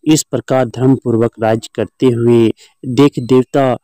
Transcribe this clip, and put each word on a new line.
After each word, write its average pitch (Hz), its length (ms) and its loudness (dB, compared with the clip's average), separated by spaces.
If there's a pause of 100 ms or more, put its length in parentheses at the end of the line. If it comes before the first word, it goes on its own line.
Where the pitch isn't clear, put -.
इस 156 160 2
प्रकार 131 420 -2
धर्म 127 300 0
पूर्वक 117 360 -2 (100)
राज्य 113 340 -2
करते 113 300 -4
हुए 117 460 2 (340)
देख 135 340 2
देवता 131 640 0